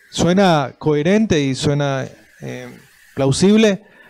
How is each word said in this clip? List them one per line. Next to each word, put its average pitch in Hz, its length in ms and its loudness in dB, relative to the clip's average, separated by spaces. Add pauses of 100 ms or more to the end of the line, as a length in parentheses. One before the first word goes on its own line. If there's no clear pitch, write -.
(120)
suena 175 680 0
coherente 165 640 0
y 135 140 -2
suena, 139 500 -2 (360)
eh, 123 280 -14 (460)
plausible. 190 680 2 (260)